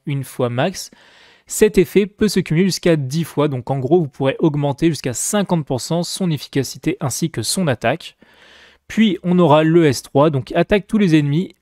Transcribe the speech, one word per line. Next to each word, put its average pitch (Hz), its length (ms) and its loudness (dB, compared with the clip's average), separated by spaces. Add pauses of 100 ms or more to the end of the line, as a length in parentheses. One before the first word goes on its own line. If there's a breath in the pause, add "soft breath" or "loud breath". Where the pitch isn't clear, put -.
une 139 200 -6
fois 123 240 -4
max. 131 420 -4 (560 soft breath)
Cet - 320 2
effet 190 280 2
peut 208 220 -2
se 190 120 0
cumuler 165 260 0
jusqu'à 170 300 0
dix 143 260 -4
fois, 147 240 -2
donc 131 240 -6
en 139 80 -2
gros 135 220 0
vous 151 80 -2
pourrez - 320 -2
augmenter 147 480 0
jusqu'à 143 240 -4
cinquante 180 520 -2
pour 131 160 -4
cent 170 220 -4
son 180 280 -4
efficacité 139 680 -4
ainsi 151 300 -4
que 120 120 -8
son 175 260 -2
attaque. 123 480 -4 (720 soft breath)
Puis 220 340 0
on 180 160 2
aura 156 260 6
le 165 200 4
S 139 180 0
trois, 143 280 2
donc 135 220 -4
attaque 180 340 0
tous 220 120 -2
les 185 180 4
ennemis 147 460 0